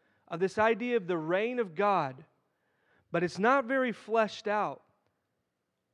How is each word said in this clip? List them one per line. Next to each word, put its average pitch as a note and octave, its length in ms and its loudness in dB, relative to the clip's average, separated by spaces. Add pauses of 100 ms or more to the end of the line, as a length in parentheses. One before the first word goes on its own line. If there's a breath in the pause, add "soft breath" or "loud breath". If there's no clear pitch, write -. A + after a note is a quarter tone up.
(280 soft breath)
of E3+ 140 -6
this F#3 160 0
idea A#3 400 2
of F3+ 100 -2
the F3 100 0
reign F#3+ 400 0
of G3 160 -4
God, D#3+ 520 0 (840)
but E3+ 140 0
it's F3 160 -4
not B3+ 240 4
very B3+ 300 -2
fleshed A3 520 -2
out, G3+ 360 -2 (1120)